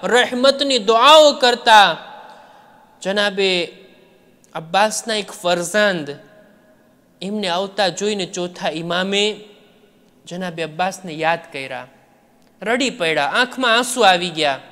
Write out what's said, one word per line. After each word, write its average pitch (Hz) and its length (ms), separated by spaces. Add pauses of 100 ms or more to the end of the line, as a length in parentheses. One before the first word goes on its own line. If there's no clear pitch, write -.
રહેમતની 254 720
દુઆઓ 269 540
કરતા, 240 560 (1120)
જનાબે 196 480 (1040)
અબ્બાસના 196 600
એક 208 180
ફરઝંદ 175 760 (1120)
એમને 202 260
આવતા 196 400
જોઈને 196 380
ચોથા 180 480
ઇમામે 185 500 (1000)
જનાબે 170 380
અબ્બાસને 180 500
યાદ 160 300 (100)
કર્યા, 131 340 (760)
રડી 240 280
પડ્યા, 156 440
આંખમાં 247 420
આંસુ 247 240
આવી 180 300
ગયા. 147 300 (120)